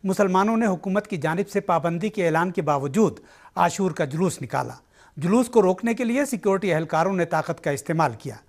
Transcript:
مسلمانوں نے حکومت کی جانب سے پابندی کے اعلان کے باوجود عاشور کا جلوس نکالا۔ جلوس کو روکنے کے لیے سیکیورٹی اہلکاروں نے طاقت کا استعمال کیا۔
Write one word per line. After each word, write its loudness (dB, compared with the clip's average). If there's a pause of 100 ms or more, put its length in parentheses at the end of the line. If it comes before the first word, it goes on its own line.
مسلمانوں 2
نے 2
حکومت -2
کی -6
جانب -4
سے -2
پابندی 0
کے -2
اعلان 2
کے -2
باوجود 0 (360)
عاشور 2
کا -2
جلوس -2
نکالا۔ -6 (440)
جلوس 2
کو 6
روکنے 2
کے -4
لیے 0
سیکیورٹی 0
اہلکاروں 0
نے 0
طاقت -4
کا -2
استعمال 0
کیا۔ -12 (140)